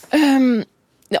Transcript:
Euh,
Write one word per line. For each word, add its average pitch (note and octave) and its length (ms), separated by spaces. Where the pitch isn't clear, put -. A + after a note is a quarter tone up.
Euh, C4+ 480